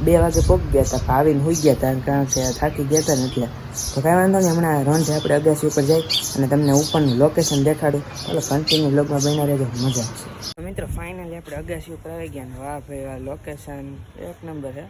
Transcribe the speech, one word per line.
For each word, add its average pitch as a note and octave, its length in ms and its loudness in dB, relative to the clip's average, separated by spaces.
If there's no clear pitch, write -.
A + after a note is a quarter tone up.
બે E3 140 6
વાગે E3 300 4
પહોંચી - 240 4
ગયા C3+ 120 4
હતા, B2+ 300 0
આવીને C#3+ 300 4
સૂઈ E3 120 2
ગયા D3+ 180 4
હતા, C3 200 0
કારણ C#3 300 0
કે B2+ 360 -2
થાકી D3 240 -2
ગયા D3 160 2
હતા D3+ 160 0
ને B2+ 100 0
એટલે. B2+ 220 -2
તો C3+ 60 -2
કાંઈ E3 140 4
વાંધો F#3+ 240 4
નહીં, F3+ 120 4
હમણાં D#3+ 320 2
રોંઢે D3 320 2
આપણે D3 200 0
અગાસી D3+ 320 2
ઉપર D3+ 140 2
જઈ D#3+ 200 4
અને C3+ 120 0
તમને C#3+ 240 2
ઉપરનું D3 460 2
લોકેશન D3 460 2
દેખાડું. D3 380 0
ચાલો, D#3+ 220 -2
કન્ટિન્યુ D3+ 400 2
વ્લોગમાં C#3+ 300 2
બન્યા D3 260 0
રહેજો, C#3 180 0
મજા B2 380 -2
આવશે. - 520 -10
તો D#3+ 80 -14
મિત્રો, F#3 260 -8
finally F3 480 -10
આપણે E3 200 -14
અગાસી D#3+ 380 -10
ઉપર D#3+ 180 -14
આવી E3 180 -10
ગયા C#3 160 -12
ને B2+ 140 -14
વાહ C#3+ 200 -10
ભાઈ C#3 260 -12
વાહ, C3+ 120 -10
લોકેશન C#3 760 -12
એક F3 240 -14
નંબર D3 280 -10
છે. C#3+ 180 -14